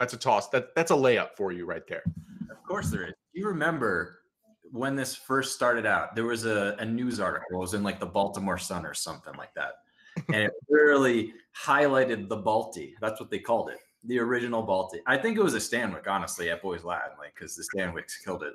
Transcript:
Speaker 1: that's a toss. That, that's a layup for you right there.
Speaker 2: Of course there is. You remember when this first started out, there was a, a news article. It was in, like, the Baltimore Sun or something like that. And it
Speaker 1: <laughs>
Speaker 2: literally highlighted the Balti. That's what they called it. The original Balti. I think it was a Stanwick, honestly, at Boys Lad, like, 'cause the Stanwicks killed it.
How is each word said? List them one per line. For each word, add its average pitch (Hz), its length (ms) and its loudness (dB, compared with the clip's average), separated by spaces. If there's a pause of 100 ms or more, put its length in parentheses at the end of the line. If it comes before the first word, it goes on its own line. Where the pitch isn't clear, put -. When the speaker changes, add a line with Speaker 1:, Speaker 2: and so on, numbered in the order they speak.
Speaker 1:
that's 123 120 0
a 117 40 -10
toss. 110 320 2
That, - 260 0
that's 165 160 2
a 165 40 8
layup 123 420 4
for 95 160 -4
you 87 120 -8
right 82 220 -8
there. 80 160 -8 (480)
Speaker 2:
Of - 160 -20
course 202 220 -2
there 95 180 -4
is. 78 60 -10 (200)
You 190 140 -4
remember 147 720 0 (520)
when 135 260 -2
this 127 180 -4
first 131 400 0
started 117 300 2
out, 87 280 2
there 113 120 0
was 117 200 -2
a, 101 340 2
a 113 60 -4
news 113 360 -2
article. 82 260 -2 (100)
It - 40 -
was 92 120 -4
in, 101 100 0
like, 98 180 -4
the 98 40 -2
Baltimore 98 520 0
Sun 87 280 -6
or 73 80 -10
something 76 440 -10
like 67 180 -14
that. 71 160 -6 (560)
And 147 160 0
it 104 160 2
Speaker 1:
<laughs> - 100 -16
Speaker 2:
literally 139 640 6 (240)
highlighted 131 720 4
the 110 80 -2
Balti. 101 640 -2
That's 110 180 -4
what 113 120 -12
they 101 80 -4
called 101 300 0
it. 62 80 -10 (280)
The 123 140 0
original 120 460 0
Balti. 95 420 -2
I 135 100 4
think 220 200 0
it 220 60 2
was 156 120 4
a - 20 -2
Stanwick, 104 500 -4
honestly, 87 440 -2
at 85 100 -4
Boys 87 220 -6
Lad, 85 340 -6
like, 73 180 -18
'cause - 200 -14
the 82 80 -12 (120)
Stanwicks 85 480 -6
killed 87 200 -6
it. 73 120 -8